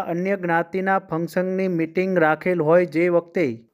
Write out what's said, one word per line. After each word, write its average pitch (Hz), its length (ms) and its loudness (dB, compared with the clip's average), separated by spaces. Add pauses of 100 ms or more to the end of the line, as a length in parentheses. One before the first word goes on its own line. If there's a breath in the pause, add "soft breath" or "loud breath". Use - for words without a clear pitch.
અન્ય 185 300 -2
જ્ઞાતિના 175 640 -2
ફંક્શનની 180 680 -4
મીટિંગ 180 500 -2
રાખેલ 160 440 2
હોય, 170 240 4
જે 160 220 0
વખતે 170 380 0 (280)